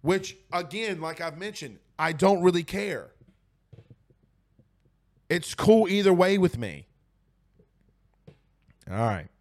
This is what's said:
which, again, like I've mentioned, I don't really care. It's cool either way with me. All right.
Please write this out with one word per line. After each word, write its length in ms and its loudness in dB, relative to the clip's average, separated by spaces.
which, 360 -2
again, 500 -6
like 200 -10
I've 160 -10
mentioned, 420 -14
I 160 0
don't 280 4
really 220 4
care. 480 -8
It's 240 -4
cool 340 4
either 260 4
way 240 4
with 200 0
me. 300 -10
All 80 -8
right. 300 -2